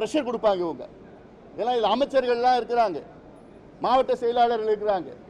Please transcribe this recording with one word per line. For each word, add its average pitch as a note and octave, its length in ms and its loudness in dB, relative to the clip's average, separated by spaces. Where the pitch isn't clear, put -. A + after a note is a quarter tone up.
பிரஷர் A#3+ 280 -2
கொடுப்பாங்க G#3+ 380 0
இவங்க. C3 200 -8
ஏன்னா A3+ 200 -2
இதுல G#3+ 180 2
அமைச்சர்கள்லாம் B3+ 680 2
இருக்கிறாங்க, A3 380 0
மாவட்ட B3+ 360 2
செயலாளர்கள் A#3 540 0
இருக்கிறாங்க, G3 400 -2